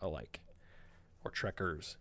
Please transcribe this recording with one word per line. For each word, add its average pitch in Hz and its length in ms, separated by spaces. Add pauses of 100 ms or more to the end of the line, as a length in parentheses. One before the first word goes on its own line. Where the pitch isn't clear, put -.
alike? 78 400 (840)
Or 117 80
Trekkers, 90 680